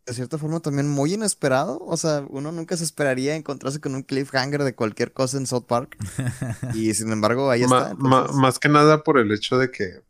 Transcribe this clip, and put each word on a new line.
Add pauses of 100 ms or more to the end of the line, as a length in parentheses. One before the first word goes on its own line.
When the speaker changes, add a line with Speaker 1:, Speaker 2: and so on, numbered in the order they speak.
Speaker 1:
de
cierta
forma,
también
muy
inesperado.
O
sea,
uno
nunca
se
esperaría
encontrarse
con
un
cliffhanger
de
cualquier
cosa
en
South
Park.
Speaker 2:
<laughs>
Speaker 1:
Y
sin
embargo,
ahí
Speaker 3:
Ma-,
Speaker 1:
está,
Speaker 3:
ma-,
Speaker 1:
entonces
Speaker 3:
más
que
nada
por
el
hecho
de
que,